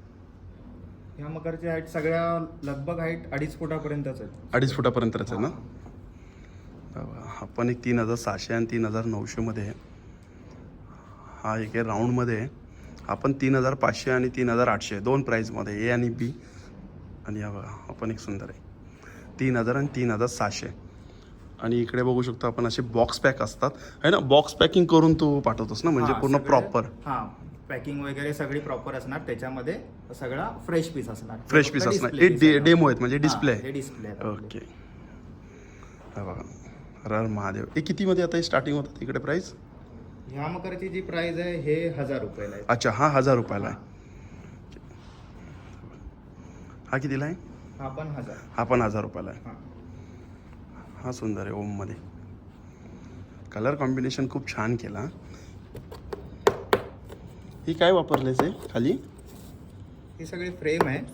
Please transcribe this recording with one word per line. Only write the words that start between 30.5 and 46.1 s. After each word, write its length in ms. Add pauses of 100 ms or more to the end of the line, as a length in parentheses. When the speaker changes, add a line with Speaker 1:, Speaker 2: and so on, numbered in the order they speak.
Speaker 1:
फ्रेश 220
पीस 220
असणार. 280 (120)
Speaker 2:
फ्रेश 160
Speaker 1:
फक्त 80
Speaker 2:
पीस 140
असणार, 240
Speaker 1:
डिस्प्ले 100
Speaker 2:
हे 80
Speaker 1:
पीस 100
Speaker 2:
डे-, 100
Speaker 1:
असणार. 140
Speaker 2:
डेमो 240
आहेत 120
म्हणजे 160
Speaker 1:
हां, 60
Speaker 2:
डिस्प्ले 300
आहे. 100
Speaker 1:
हे 100
डिस्प्ले 360
आहेत 120
आपले. 260
Speaker 2:
ओके, 120 (1600)
हा 80
बघा, 180 (640)
हर 160
हर 60
महादेव. 360 (120)
हे 60
कितीमध्ये 420
आता 140
हे 60
स्टार्टिंग 340
होतात 260
इकडे 160
प्राईस? 340 (720)
Speaker 1:
ह्या 200
मकरची 420
जी 120
प्राईस 380
आहे 180
हे 320
हजार 320
रुपयाला 340
आहे. 140
Speaker 2:
अच्छा, 220
हा 160
हजार 280
रुपयाला 320
आहे. 80
Speaker 1:
हां. 100 (3000)